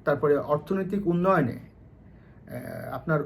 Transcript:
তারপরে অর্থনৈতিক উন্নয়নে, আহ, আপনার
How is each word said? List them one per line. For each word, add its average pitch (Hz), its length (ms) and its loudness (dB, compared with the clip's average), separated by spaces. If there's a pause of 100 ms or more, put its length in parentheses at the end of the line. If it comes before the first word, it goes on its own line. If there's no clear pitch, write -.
তারপরে 147 340 2
অর্থনৈতিক 190 680 -2
উন্নয়নে, 175 520 2
আহ, - 1400 -14
আপনার 151 320 0